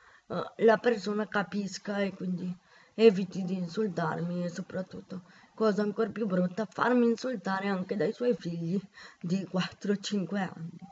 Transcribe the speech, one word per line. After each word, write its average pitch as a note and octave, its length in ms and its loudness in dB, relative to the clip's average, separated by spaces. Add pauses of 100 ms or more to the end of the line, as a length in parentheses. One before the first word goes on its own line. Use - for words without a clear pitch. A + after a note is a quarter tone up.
(280)
eh, - 360 -4
la A3 140 8
persona G#3 500 0
capisca G3+ 720 -4
e F#3+ 120 0
quindi F#3 420 -4 (380)
eviti G3 500 6
di F3+ 120 -2
insultarmi F3 880 -2
e F3 60 -4
soprattutto, F#3 720 -10 (320)
cosa G#3+ 260 2
ancora G#3 300 0
più G#3+ 160 -2
brutta, F3+ 420 0
farmi A#3+ 380 4
insultare G3+ 600 0
anche F#3 280 0
dai G3+ 180 2
suoi A#3+ 220 2
figli E3+ 440 -2 (400)
di F#3 300 -2
quattro F#3+ 440 -2
o G3 40 0
cinque G3+ 420 -2
anni. E3+ 380 -6 (140)